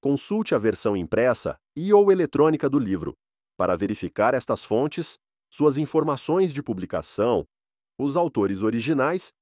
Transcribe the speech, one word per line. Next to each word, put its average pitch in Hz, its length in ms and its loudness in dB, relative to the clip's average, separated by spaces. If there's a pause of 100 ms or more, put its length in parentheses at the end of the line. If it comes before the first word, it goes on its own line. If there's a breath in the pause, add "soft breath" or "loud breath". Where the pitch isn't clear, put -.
Consulte 170 540 -2
a 127 40 2
versão 104 380 0
impressa 107 640 0 (160)
e 180 180 0
ou 202 200 6
eletrônica 156 560 2
do 135 100 2
livro, 90 380 -4 (400)
para 90 200 0
verificar 104 580 0
estas 120 300 -4
fontes, 147 540 -4 (320)
suas 143 280 2
informações 156 760 0
de 139 100 -8
publicação, 92 840 -2 (520)
os 139 180 -2
autores 101 460 0
originais 135 800 0